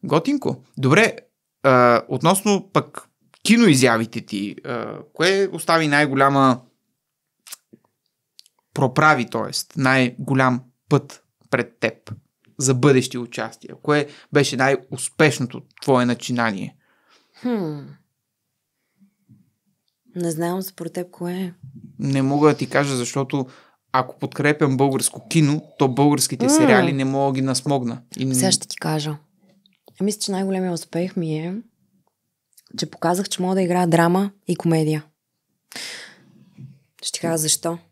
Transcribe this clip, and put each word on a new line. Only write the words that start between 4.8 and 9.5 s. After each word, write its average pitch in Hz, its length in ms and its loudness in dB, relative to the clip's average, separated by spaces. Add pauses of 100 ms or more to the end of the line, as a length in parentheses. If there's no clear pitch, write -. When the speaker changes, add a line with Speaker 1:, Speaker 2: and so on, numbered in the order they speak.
Speaker 1:
кое 190 400 0
остави 165 340 0
най-голяма 139 760 4 (2000)
проправи, 139 520 2
тоест - 520 -8